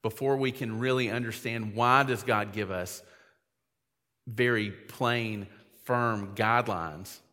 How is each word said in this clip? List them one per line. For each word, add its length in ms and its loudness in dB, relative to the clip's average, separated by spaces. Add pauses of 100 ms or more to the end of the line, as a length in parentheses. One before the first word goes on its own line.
Before 360 0
we 160 0
can 260 -4
really 300 2
understand 640 -4
why 280 6
does 200 0
God 300 0
give 180 -4
us 320 -6 (1200)
very 460 2
plain, 760 -2 (360)
firm 500 0
guidelines 840 0 (160)